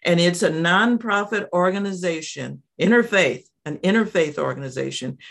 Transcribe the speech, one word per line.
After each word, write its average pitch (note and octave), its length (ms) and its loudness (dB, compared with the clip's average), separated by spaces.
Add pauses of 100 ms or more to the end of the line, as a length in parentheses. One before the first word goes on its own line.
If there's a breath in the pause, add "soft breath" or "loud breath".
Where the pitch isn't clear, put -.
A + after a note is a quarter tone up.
and E3+ 160 4
it's F3 240 2
a D#3+ 80 2
nonprofit G3+ 1000 0
organization, F3 1080 -4 (180)
interfaith, G3+ 640 2 (220)
an D3+ 120 -8
interfaith F3+ 600 0
organization C3+ 800 -6 (120)